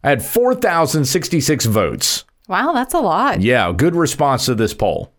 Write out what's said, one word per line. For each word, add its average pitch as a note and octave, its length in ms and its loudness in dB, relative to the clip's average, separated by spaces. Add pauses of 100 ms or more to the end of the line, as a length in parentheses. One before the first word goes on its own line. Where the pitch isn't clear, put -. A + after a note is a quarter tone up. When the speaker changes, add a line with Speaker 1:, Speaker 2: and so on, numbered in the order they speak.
Speaker 1:
I C#3+ 60 0
had C3 140 0
four B3 320 0
thousand E3 500 0
sixty-six D#3 600 0
votes. G2 580 0 (240)
Speaker 2:
Wow, A3 260 -2
that's C4 200 -2
a F4 60 2
lot. G#3+ 420 0
Speaker 1:
Yeah, A2 340 2
good E3+ 200 2
response C#3+ 500 0
to B2 100 0
this G#2+ 180 0
poll. - 460 -4